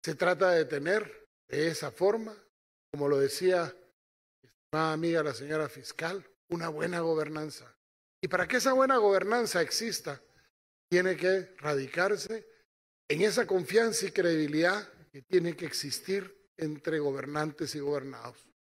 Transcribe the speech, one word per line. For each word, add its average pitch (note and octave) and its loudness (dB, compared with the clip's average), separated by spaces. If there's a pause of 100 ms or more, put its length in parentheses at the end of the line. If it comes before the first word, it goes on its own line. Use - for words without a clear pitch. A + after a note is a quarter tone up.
Se D#3+ -4
trata F3+ 2
de E3 4
tener E3 -4 (200)
de C#3+ 0
esa D#3 -4
forma, G#3+ 0 (560)
como C#3+ -2
lo C#3+ 4
decía E3+ 0 (680)
mi - -20
estimada D#3+ -4
amiga E3 0
la C#3+ -4
señora D3 -4
fiscal, E3 -10 (260)
una E3+ -4
buena E3 -4
gobernanza. D#3 -4 (460)
Y - -4
para F3+ 0
que B3+ 2
esa A3 2
buena C4 6
gobernanza G3+ 4
exista, E3 -4 (640)
tiene F3+ 2
que F#3 0
radicarse F3 -2 (640)
en D3+ 2
esa G#3+ 2
confianza G3 2
y F#3 -6
credibilidad E3+ 2 (220)
que C#3 -20
tiene E3+ 0
que E3+ -10
existir - -8
entre D#3 -4
gobernantes D3 -4
y D3+ -8
gobernados. C3 -8